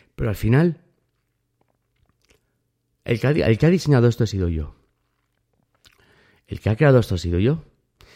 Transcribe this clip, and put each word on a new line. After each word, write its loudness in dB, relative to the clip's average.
Pero -6
al -6
final, 0
el -4
que -4
ha 0
di-, -2
el 0
que 2
ha 4
diseñado 2
esto -2
he -4
sido -4
yo. -6
El -12
que -2
ha 0
creado 4
esto 0
he -4
sido -2
yo. -2